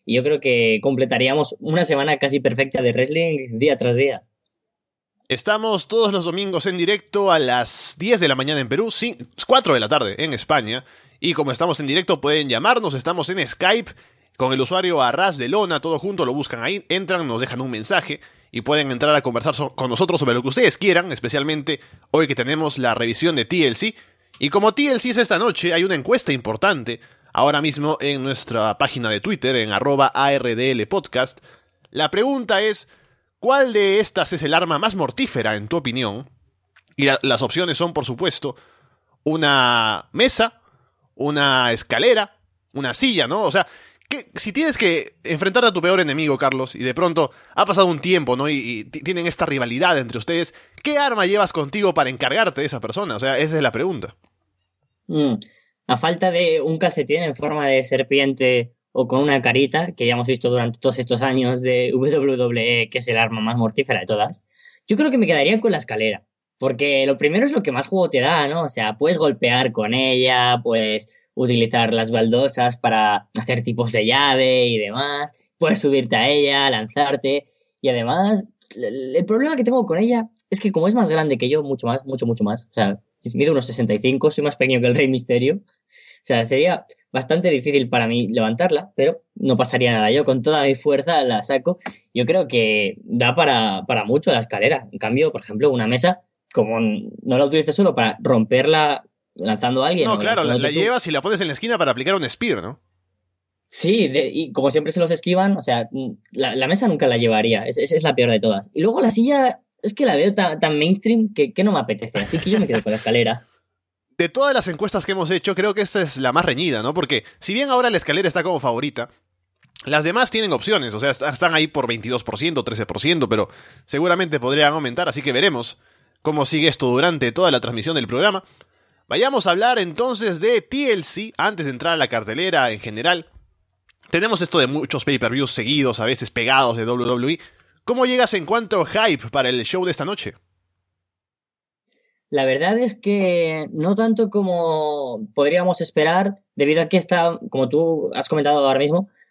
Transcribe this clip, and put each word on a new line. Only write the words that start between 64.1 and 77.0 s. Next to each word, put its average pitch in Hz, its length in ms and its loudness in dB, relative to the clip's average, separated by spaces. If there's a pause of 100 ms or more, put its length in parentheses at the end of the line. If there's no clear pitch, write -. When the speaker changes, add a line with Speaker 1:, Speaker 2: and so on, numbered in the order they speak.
Speaker 1:
yo 208 100 2
creo 302 140 2
que 262 60 2
me 208 100 4
quedaría 165 340 4
con 220 100 2
la 160 60 0
escalera, 110 480 -4 (320)
porque 135 480 0
lo 135 120 2
primero 170 280 2
es 285 80 -2
lo 233 100 0
que 147 80 -2
más 127 160 -4
juego 185 220 0
te 135 100 0
da, 147 280 2
¿no? 160 160 -2
O 139 60 -4
sea, 110 280 -4
puedes 165 200 2
golpear 127 540 2
con 110 220 -2
ella, 127 680 2
puedes 110 460 -2 (280)
utilizar 117 580 2
las 113 180 0
baldosas 120 640 2
para 110 540 0 (100)
hacer 123 220 -2
tipos 117 300 -4
de 110 140 0
llave 131 600 4
y 117 120 0
demás, 143 560 -4 (240)
puedes 180 220 2
subirte 135 360 2
a 113 120 2
ella, 139 420 4
lanzarte, 139 840 -2 (260)